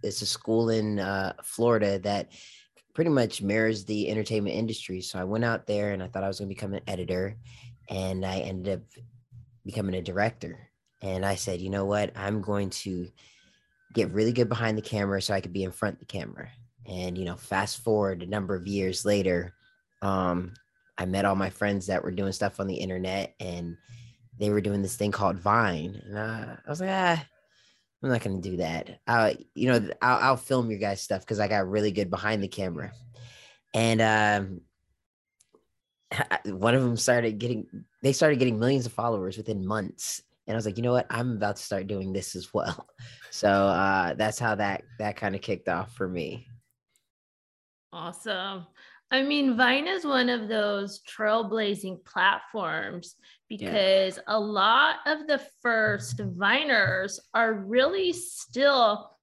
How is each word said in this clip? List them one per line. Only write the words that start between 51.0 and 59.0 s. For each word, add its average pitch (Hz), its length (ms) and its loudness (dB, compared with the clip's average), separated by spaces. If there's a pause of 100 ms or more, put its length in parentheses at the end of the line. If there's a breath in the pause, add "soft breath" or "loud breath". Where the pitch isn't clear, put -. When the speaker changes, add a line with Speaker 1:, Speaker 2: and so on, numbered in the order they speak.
Speaker 2:
trailblazing 214 1040 -2
platforms 180 1120 -2 (340 soft breath)
Speaker 1:
Yeah. 214 80 -8 (140)
Speaker 2:
because 190 560 4
a 214 120 2
lot 214 680 4
of 302 220 0
the 277 140 2 (200)
first 220 560 0
Viners 202 1040 2 (140)
are 226 200 4
really 269 600 2
still 247 960 2 (120)